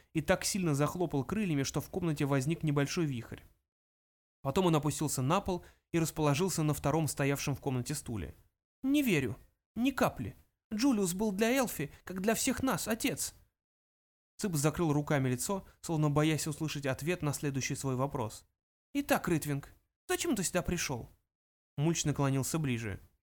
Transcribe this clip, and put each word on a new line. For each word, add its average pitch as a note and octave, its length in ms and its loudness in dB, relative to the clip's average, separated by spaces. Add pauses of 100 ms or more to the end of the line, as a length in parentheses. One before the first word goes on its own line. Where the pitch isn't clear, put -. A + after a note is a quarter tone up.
(120)
и D#3+ 80 -2
так F3+ 240 2
сильно F3+ 280 0
захлопал D3 520 0
крыльями, F3 400 0
что - 160 -4
в - 100 -8
комнате D#3+ 360 -2
возник C#3 360 0
небольшой D3 440 0
вихрь. B2 340 -8 (1000)
Потом F3+ 260 2
он D#3+ 100 6
опустился C#3+ 440 0
на D#3 200 2
пол F3+ 240 -4 (260)
и E3+ 80 2
расположился D#3+ 640 2
на D3+ 120 4
втором D3 340 0
стоявшем C#3 480 0
в - 40 -10
комнате C3 360 -2
стуле. F#2 400 -8 (480)
«Не C#4+ 180 2
верю. D3 340 2 (380)
Ни B3 160 2
капли. - 460 0 (360)
Джулиус G#3 400 2
был G#3 200 0
для A3 180 2
Элфи, A3+ 400 0 (140)
как F#3 160 -8
для G#3+ 160 2
всех - 260 0
нас, B3 240 0
отец». A3 480 -2 (1000)
Цып F#3 180 -2
закрыл D3+ 380 2
руками C#3+ 360 2
лицо, F#3+ 380 -2 (140)
словно D3+ 280 0
боясь D3+ 380 2
услышать D3 400 -4
ответ C#3+ 360 -2
на D3 100 0
следующий C#3 420 -2
свой C3 220 -2
вопрос. C3 500 -4 (480)
«Итак, C#4+ 320 0
Ритвинг, D3 480 -2 (320)
зачем F4 300 0
ты F#3+ 80 0
сюда F3 180 0
пришёл?» D3 480 -4 (640)
Мульч D#3+ 280 2
наклонился C#3 560 0
ближе. A2+ 400 -2 (220)